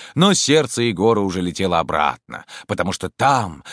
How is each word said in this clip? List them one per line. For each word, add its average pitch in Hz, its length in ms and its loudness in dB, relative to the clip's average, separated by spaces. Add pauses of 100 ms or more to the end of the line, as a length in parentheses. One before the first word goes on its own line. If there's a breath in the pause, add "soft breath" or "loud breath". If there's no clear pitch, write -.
(140 loud breath)
но 185 200 4
сердце 143 480 0
Егора 107 380 2
уже 95 200 -2
летело 90 380 -2
обратно, 76 680 -2 (220 loud breath)
потому 98 260 -2
что - 160 -6
там 120 640 0